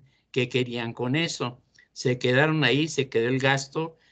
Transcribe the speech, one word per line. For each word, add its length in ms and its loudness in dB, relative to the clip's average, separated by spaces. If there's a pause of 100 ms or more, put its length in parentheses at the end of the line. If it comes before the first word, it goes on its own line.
(320)
qué 180 0
querían 440 -2
con 220 -2
eso. 440 -4 (340)
Se 260 -2
quedaron 440 2
ahí, 240 2
se 220 -2
quedó 200 0
el 100 0
gasto, 580 -2 (140)